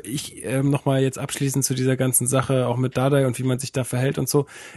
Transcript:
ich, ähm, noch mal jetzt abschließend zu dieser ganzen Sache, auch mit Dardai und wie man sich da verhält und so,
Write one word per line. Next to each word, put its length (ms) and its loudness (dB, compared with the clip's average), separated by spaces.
ich, 400 -10
ähm, 260 0
noch 140 0
mal 180 2
jetzt 160 0
abschließend 460 -2
zu 100 -2
dieser 220 2
ganzen 320 0
Sache, 400 2
auch 80 -2
mit 200 -2
Dardai 300 4
und 140 0
wie 20 -4
man 160 0
sich 140 -10
da 100 -2
verhält 360 -2
und 100 -2
so, 180 2